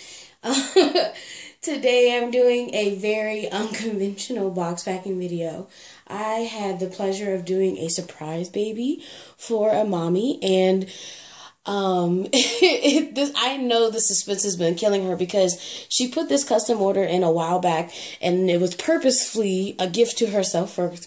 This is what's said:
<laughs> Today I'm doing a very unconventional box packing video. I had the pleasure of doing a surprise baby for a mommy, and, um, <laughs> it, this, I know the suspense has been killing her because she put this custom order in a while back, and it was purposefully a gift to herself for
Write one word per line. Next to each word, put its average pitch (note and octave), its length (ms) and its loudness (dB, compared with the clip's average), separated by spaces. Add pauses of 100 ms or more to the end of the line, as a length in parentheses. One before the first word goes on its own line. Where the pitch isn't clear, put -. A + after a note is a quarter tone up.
(440)
<laughs> - 1160 0
Today B3 560 2
I'm A#3+ 140 -2
doing B3 440 2
a G3+ 200 0
very G#3+ 540 -2
unconventional G#3 1040 -4
box F3 320 -4
packing F#3 360 -6
video. F3 480 -6 (400)
I A3 320 -4
had G#3 400 -4
the F#3 80 -4
pleasure G3 460 -4
of F3+ 120 -4
doing F#3 320 0
a D#3+ 120 -4
surprise E3+ 600 -6
baby A3 540 -4 (340)
for G#3+ 340 0
a G#3+ 120 2
mommy, F#3 580 0
and, F#3+ 460 4 (800)
um, F#3 640 0
<laughs> - 40 0
it, D4 800 2
this, C#4 220 0
I B3+ 220 0
know A#3 340 2
the A3 80 -4
suspense G3 440 0
has G3 120 -2
been F3 200 2
killing G3 300 2
her F3+ 120 0
because F3+ 440 2 (280)
she - 180 0
put D#4 220 -2
this C#4 160 2
custom A3+ 360 2
order G3 220 4
in F3+ 200 2
a E3+ 80 6
while E3+ 280 2
back, F3 320 0 (300)
and F3+ 280 2
it F3 120 4
was F3+ 120 0
purposefully G#3+ 1040 0
a F#3 100 -2
gift A3+ 320 2
to A#3 80 4
herself F#3+ 460 0
for F3 200 -2 (140)